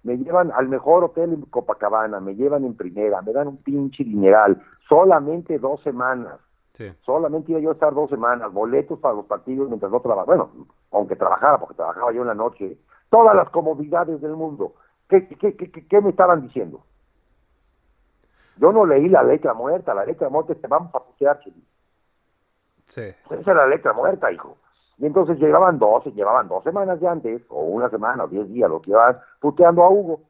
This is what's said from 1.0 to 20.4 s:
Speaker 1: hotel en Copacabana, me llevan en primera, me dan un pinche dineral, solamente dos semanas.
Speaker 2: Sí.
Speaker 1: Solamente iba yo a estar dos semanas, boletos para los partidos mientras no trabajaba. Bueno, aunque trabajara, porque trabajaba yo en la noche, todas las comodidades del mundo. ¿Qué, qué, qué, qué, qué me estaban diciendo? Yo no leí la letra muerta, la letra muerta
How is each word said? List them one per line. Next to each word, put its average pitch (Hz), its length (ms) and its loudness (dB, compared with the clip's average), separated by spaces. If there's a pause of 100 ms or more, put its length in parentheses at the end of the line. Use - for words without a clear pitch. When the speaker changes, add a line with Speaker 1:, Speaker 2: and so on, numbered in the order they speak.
Speaker 1:
hotel 165 280 -4
en 147 100 -6
Copacabana, 107 760 -4
me 98 160 -10
llevan 139 280 -2
en 117 120 -8
primera, 101 460 -4
me 110 100 -8
dan 143 160 -4
un 139 80 -14
pinche 139 480 -6
dineral, 104 580 4 (260)
solamente 165 720 2
dos 135 240 -6
semanas. 123 560 -6 (360)
Speaker 2:
Sí. 101 180 -16 (120)
Speaker 1:
Solamente 156 480 -4
iba 160 80 -2
yo 151 100 -2
a - 20 -4
estar 151 200 0
dos 139 160 -2
semanas, 117 440 -4
boletos 135 480 -4
para 123 140 -2
los 104 120 -8
partidos 131 420 -6
mientras 101 220 -8
no 120 100 -2
trabajaba. 101 260 -2 (100)
Bueno, 73 300 -6 (260)
aunque 95 240 -2
trabajara, 101 420 2
porque - 160 -12
trabajaba 90 380 -6
yo 120 80 -6
en 123 80 -4
la 110 60 -6
noche, 104 440 -8 (320)
todas 220 240 8
las 185 160 2
comodidades 156 720 -4
del 151 160 -8
mundo. 147 380 -10 (340)
¿Qué, 185 200 4
qué, - 280 -6
qué, 180 140 -14
qué, - 160 -20
qué 202 140 4
me 202 100 0
estaban 180 320 2
diciendo? 107 420 -12 (1700)
Yo 180 140 6
no 214 140 6
leí 147 220 4
la 156 140 6
letra 131 320 2
muerta, 135 400 -4
la 98 100 -4
letra - 240 -6
muerta 156 260 -4